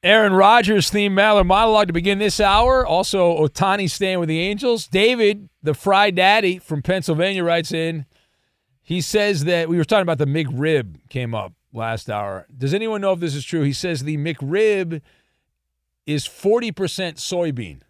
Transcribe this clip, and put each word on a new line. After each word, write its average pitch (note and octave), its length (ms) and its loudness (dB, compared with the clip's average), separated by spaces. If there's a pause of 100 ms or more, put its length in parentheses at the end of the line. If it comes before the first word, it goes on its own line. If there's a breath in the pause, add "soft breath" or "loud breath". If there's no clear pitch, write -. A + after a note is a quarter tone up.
Aaron G3+ 320 4
Rodgers G3+ 540 4
themed G3+ 260 0
Maller G3+ 300 4
monologue G#3 440 2
to F3 40 -4
begin F#3 280 0
this G#3 180 -2
hour. A#3 480 2
Also, E3+ 580 2
Ohtani F#3+ 460 0
staying F#3 300 -2
with E3 80 -2
the D#3+ 100 -2
Angels. G#3+ 480 -2
David, G#3 640 2 (160)
the D3+ 100 0
Fry G3 380 2
Daddy F#3 460 2
from D#3 220 -8
Pennsylvania, F3+ 640 -2
writes E3+ 300 0
in. E3 340 -6 (760)
He F3+ 180 -4
says G3+ 460 0
that, E3+ 220 0
we E3+ 100 0
were D#3+ 60 2
talking G3+ 180 2
about E3 160 -2
the D3 80 0
McRib C#3 720 -2 (100)
came A#2+ 260 -8
up G2 200 -8 (180)
last A2+ 360 -8
hour. G2+ 380 -8 (100)
Does C3 160 -4
anyone G#3+ 280 -4
know G3 140 0
if F3+ 40 -6
this E3 160 -4
is C#3 100 -8
true? E3 180 -4
He C#3+ 100 0
says D3+ 320 -6
the D3+ 120 -4
McRib E3 840 -2 (1040)
is D3 180 -4
forty A3 460 -2
percent F3+ 460 -6
soybean. B2 720 -6